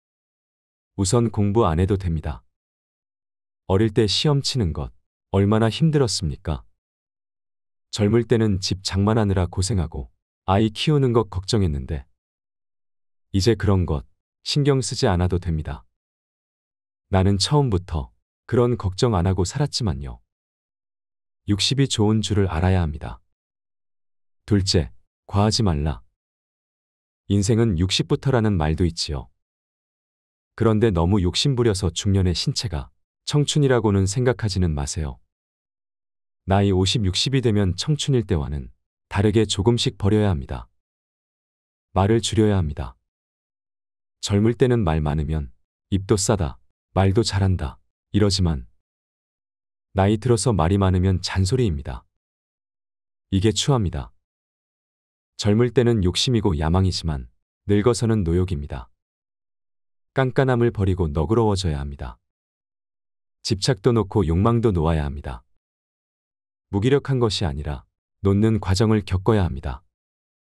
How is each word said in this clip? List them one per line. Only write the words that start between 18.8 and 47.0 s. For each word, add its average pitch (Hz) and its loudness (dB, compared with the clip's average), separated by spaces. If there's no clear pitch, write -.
안 90 2
하고 95 0
살았지만요. 80 -6
육십이 123 0
좋은 107 0
줄을 98 0
알아야 90 2
합니다. 73 -8
둘째, 95 0
과하지 104 0
말라. 76 -2
인생은 104 2
육십부터라는 110 0
말도 78 0
있지요. 73 -6
그런데 110 2
너무 87 2
욕심부려서 107 0
중년의 95 0
신체가 82 -6
청춘이라고는 123 2
생각하지는 98 -2
마세요. 71 -6
나이 101 2
오십, 98 0
육십이 127 -2
되면 104 0
청춘일 139 -2
때와는 71 -4
다르게 107 2
조금씩 117 -2
버려야 104 2
합니다. 65 -6
말을 101 2
줄여야 107 2
합니다. 73 -4
젊을 104 0
때는 123 2
말 80 0
많으면 76 -4
입도 98 0
싸다, 92 -2
말도 98 2